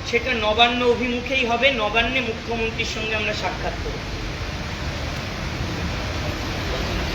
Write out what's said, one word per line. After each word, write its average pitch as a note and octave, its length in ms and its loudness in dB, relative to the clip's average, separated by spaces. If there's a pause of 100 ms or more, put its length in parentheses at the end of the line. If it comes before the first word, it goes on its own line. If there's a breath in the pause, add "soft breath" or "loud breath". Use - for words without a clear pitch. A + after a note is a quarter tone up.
(120)
সেটা A#3+ 220 2
নবান্ন A#3 520 4
অভিমুখেই A#3+ 600 2
হবে। A#3 260 4
নবান্নে A#3 500 2
মুখ্যমন্ত্রীর A3+ 640 -2
সঙ্গে A3 300 -2
আমরা G#3 180 0
সাক্ষাৎ F3+ 400 -2 (100)
করব। - 140 -4 (3250)